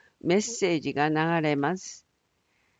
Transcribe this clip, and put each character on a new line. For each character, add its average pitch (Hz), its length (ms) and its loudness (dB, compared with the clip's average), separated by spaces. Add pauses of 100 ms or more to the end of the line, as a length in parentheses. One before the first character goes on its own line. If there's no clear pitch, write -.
(240)
メ 180 140 4
ッ 214 40 4
セ 190 360 -2
ー 131 40 -2
ジ 139 120 -4
が 143 160 0
流 160 320 2
れ 151 140 2
ま 147 220 0
す。 - 300 -18 (720)